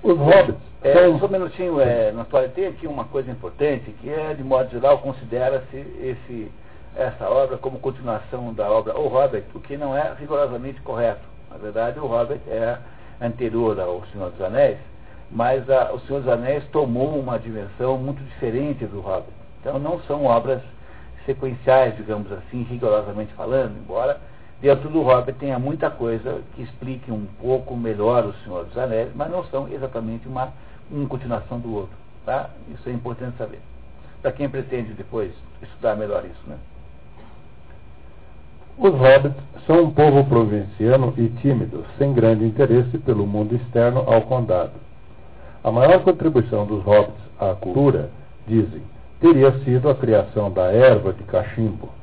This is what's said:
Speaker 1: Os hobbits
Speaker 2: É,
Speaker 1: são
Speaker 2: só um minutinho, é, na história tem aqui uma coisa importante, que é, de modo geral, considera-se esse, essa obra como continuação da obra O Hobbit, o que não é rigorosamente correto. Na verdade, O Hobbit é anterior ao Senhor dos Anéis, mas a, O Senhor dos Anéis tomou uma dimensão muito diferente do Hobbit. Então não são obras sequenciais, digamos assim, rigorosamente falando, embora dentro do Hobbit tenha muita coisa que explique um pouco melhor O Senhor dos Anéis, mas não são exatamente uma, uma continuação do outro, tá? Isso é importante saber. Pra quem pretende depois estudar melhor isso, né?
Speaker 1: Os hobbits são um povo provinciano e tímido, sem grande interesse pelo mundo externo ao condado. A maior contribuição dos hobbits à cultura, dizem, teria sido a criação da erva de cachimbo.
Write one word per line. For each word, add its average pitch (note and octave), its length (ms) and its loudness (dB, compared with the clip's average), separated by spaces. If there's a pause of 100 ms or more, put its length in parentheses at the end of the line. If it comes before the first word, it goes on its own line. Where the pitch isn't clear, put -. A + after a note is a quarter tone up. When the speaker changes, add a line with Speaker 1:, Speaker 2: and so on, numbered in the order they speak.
Speaker 1:
Os F3+ 160 4
hobbits E3+ 400 6 (240)
Speaker 2:
É, C#3 120 4
Speaker 1:
são E3+ 260 8
Speaker 2:
só G3 80 0
um - 20 -2
minutinho, F3+ 500 -2
é, A#2 320 2
na A#2 120 -8
história C3 260 0
tem F#3 160 -4
aqui E3 220 -8
uma C#3 160 -8
coisa C3 260 -6
importante, A#2+ 640 -4 (100)
que C#3 80 -12
é, D#3 240 -6
de C#3 100 -10
modo C3 280 0
geral, C3+ 260 4
considera-se C3 800 -4
esse, B2 720 -12 (440)
essa A#2 340 -6
obra B2+ 280 0
como C3 200 -8
continuação B2 760 -8
da G#2 120 -2
obra G#2+ 300 0
O D3+ 100 -2
Hobbit, B2+ 460 0
o - 60 -14
que C#3+ 180 -12
não C#3 180 -6
é D3 240 -4
rigorosamente C#3 600 -4
correto. A#2 400 -2 (300)
Na D#2 60 -18
verdade, A2+ 420 -6
O D3 80 -6
Hobbit A#2 420 -2
é A#2 300 -4 (440)
anterior A2+ 560 -2
ao F2+ 220 -4 (100)
Senhor F#2 200 -10
dos F#2+ 100 -12
Anéis, A#2 380 0 (500)
mas B2+ 400 -2
a, C3 240 4
O B2+ 60 -8
Senhor C#3 220 -6
dos B2+ 80 -2
Anéis B2+ 420 -2
tomou C#3+ 480 0
uma B2 180 -4
dimensão A2 580 -4
muito C3+ 280 -8
diferente C3 640 -6
do G2+ 140 -10
Hobbit. F#2+ 300 -6 (280)
Então C3+ 180 -6
não D#3+ 300 -4
são C#3+ 180 -2
obras B2+ 340 0 (680)
sequenciais, C3 680 2
digamos G#2 360 -8
assim, A#2 320 -10
rigorosamente G#2+ 680 -2
falando, A#2+ 440 -2
embora A#2+ 420 -4 (400)
dentro C#3 300 2
do D#3 140 0
Hobbit B2+ 340 2
tenha C3+ 220 -4
muita C#3+ 320 -2
coisa A#2 500 -6 (140)
que C3 80 -12
explique B2+ 480 -12
um G#2 160 -8 (120)
pouco B2 380 -2
melhor A2+ 480 0
O G2+ 80 -8 (100)
Senhor F2+ 220 -10
dos - 100 -16
Anéis, A#2+ 380 -4
mas D3+ 160 -6
não F3 160 -6
são C#3 260 -6
exatamente A#2 560 -8
uma, C3 240 -8 (380)
uma C#3+ 180 -6
continuação A#2+ 520 -8
do A#2 160 -8
outro, F#2+ 200 -8 (300)
tá? C3 240 -4 (240)
Isso - 160 -12
é - 20 -6
importante A#2+ 460 -8
saber. A2 220 -10 (640)
Pra A2 80 0
quem C#3+ 180 -4
pretende B2+ 440 -6
depois G2+ 380 -8 (300)
estudar - 340 -4
melhor G2+ 300 -4
isso, - 220 -18
né? C#2+ 80 -14 (2250)
Speaker 1:
Os G3 160 6
hobbits C3+ 420 8 (320)
são E3 160 8
um D3+ 80 2
povo C#3 320 8
provinciano A#2 920 4
e A#2 120 2 (140)
tímido, A2+ 440 0 (140)
sem C#3 140 2
grande A2+ 320 6
interesse A#2+ 520 4
pelo G#2 300 0
mundo G#2+ 280 -2
externo A#2+ 520 2
ao A2+ 160 6
condado. G2 480 0 (920)
A A2+ 60 0
maior C#3 340 8
contribuição B2+ 640 2
dos G2+ 180 -4
hobbits G#2 380 4 (180)
à F#2+ 140 0
cultura, F#2 560 2 (380)
dizem, G#2+ 340 0 (380)
teria C3+ 400 8
sido B2+ 300 2
a C#3 40 4
criação G#2+ 560 2
da F#2 220 2
erva G#2+ 420 6
de - 100 -10
cachimbo. - 680 -4 (140)